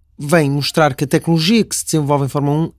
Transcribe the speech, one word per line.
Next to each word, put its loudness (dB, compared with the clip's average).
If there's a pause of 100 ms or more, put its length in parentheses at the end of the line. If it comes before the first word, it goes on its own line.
(200)
vem 2
mostrar 0
que -4
a -4
tecnologia 2
que -6
se -8
desenvolve 0
em -4
Fórmula 0
um -2